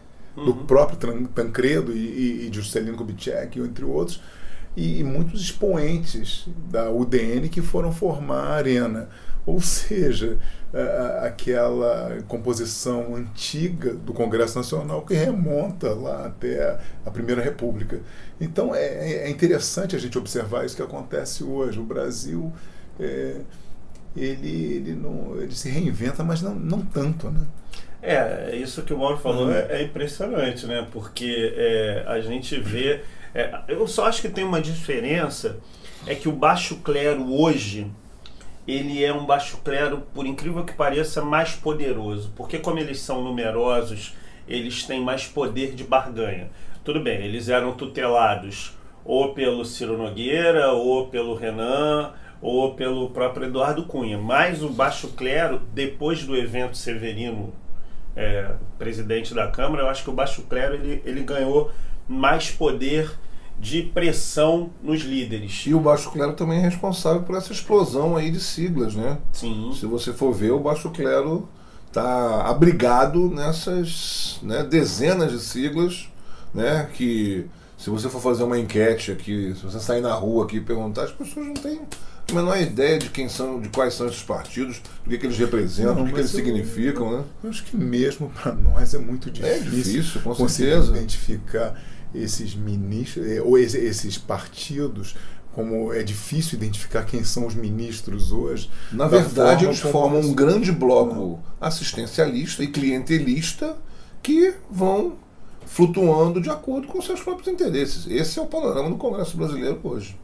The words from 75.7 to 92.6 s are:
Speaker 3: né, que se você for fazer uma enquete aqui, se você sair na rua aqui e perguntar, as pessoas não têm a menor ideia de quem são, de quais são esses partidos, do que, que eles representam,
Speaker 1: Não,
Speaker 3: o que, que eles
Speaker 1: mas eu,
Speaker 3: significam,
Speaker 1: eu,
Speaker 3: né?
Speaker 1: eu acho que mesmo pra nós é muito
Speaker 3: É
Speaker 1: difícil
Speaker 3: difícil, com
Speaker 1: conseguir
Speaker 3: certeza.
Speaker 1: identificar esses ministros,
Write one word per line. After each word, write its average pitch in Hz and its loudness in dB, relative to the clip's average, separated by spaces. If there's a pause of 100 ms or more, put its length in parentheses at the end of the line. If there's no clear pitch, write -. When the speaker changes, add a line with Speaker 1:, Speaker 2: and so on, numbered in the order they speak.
Speaker 3:
né, 143 0
que 104 0 (320)
se - -10
você 110 -2
for 127 -8
fazer 120 2
uma 120 2
enquete 110 2
aqui, 98 -4
se - -12
você 95 -6
sair 120 0
na 120 0
rua 110 0
aqui 110 -4
e 101 -2
perguntar, 110 -2
as - -6
pessoas 294 -10
não 285 -8
têm 302 -6 (480)
a 160 -2
menor 180 2
ideia 147 2
de 120 -6
quem 131 -6
são, 131 -6
de 104 -6
quais 123 0
são 120 -4
esses 120 -6
partidos, 120 -6 (240)
do 117 0
que, 123 0
que 139 -2
eles 113 0
representam, 117 2
Speaker 1:
Não, 131 2
Speaker 3:
o 131 2
que, 135 0
que 143 0
eles - 2
Speaker 1:
mas 202 0
eu, - 0
Speaker 3:
significam, 113 0
Speaker 1:
eu, 127 -2
Speaker 3:
né? 143 -4 (200)
Speaker 1:
eu 226 -8
acho - -6
que - -4
mesmo 131 0
pra - -6
nós - 10
é 127 12
muito 123 2
Speaker 3:
É - 0
Speaker 1:
difícil 247 -2
Speaker 3:
difícil, 127 2
com 117 2
Speaker 1:
conseguir 127 4
Speaker 3:
certeza. - 10
Speaker 1:
identificar 110 2 (340)
esses 101 -2
ministros, 104 -2